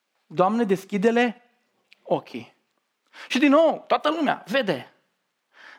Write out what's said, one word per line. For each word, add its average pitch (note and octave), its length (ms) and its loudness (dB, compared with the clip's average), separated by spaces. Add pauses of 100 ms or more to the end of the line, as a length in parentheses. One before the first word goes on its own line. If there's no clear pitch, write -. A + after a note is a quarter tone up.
(260)
"Doamne, F#3+ 380 0
deschide-le G#3+ 760 -2 (600)
ochii." - 520 -8 (720)
Și - 120 -4
din C#4+ 100 6
nou, C#4+ 380 4
toată C4+ 220 0
lumea D#4 380 -4
vede. F#3+ 460 -4 (840)